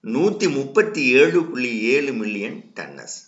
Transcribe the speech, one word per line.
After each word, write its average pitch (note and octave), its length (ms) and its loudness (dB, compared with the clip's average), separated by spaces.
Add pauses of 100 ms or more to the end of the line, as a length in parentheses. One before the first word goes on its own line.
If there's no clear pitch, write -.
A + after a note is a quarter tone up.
நூத்தி E3+ 500 0
முப்பத்தி D3 580 0
ஏழு D#3+ 340 6
புள்ளி B2 360 -4
ஏழு C3+ 320 0
மில்லியன் G#2 640 -6
டன்னஸ். C#2 420 -14 (100)